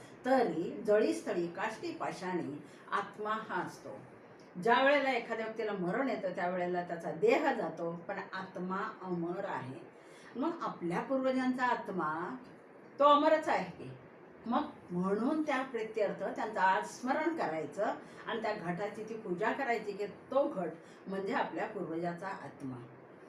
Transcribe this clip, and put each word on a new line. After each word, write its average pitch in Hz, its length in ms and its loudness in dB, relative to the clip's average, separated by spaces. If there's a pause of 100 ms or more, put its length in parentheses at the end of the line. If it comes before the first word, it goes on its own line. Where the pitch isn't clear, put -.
(260)
तरी 220 640 2
जळीस्थळी 214 600 4
काष्टी 226 440 -4
पाषाणी 160 720 -4 (280)
आत्मा 202 380 -2
हा 208 320 -2
असतो. - 380 -10 (640)
ज्या 240 200 6
वेळेला 269 280 6
एखाद्या 226 340 -2
व्यक्तीला 220 260 -2
मरण 202 380 0
येतं 190 200 -2
त्यावेळेला 180 540 0
त्याचा 170 280 -4
देह 247 420 4
जातो, 170 540 -4
पण 190 120 -6 (140)
आत्मा 185 480 -4 (200)
अमर 180 440 -2
आहे. 131 340 -6 (560)
मग 285 160 0 (100)
आपल्या 185 380 -2
पूर्वजांचा 254 640 2
आत्मा 190 720 0 (640)
तो 269 40 8
अमरच 302 460 8
आहे 185 220 0
की. 135 180 -12 (560)
मग 262 180 2 (280)
म्हणून 220 540 2
त्या 262 160 0
प्रित्यर्थ 208 600 -2
त्यांचं 214 360 -2
आज 190 280 4
स्मरण 311 500 0
करायचं 160 480 -2 (420)
आणि 220 140 -2
त्या 214 120 0
घटाची 180 560 -4
ती 226 40 -6
पूजा 202 380 0
करायची 233 400 0
की 196 140 -4
तो 254 420 0
घट 175 220 -2 (380)
म्हणजे 190 260 -2
आपल्या 196 320 -2
पूर्वजाचा 175 640 -4
आत्मा. 135 560 -8 (460)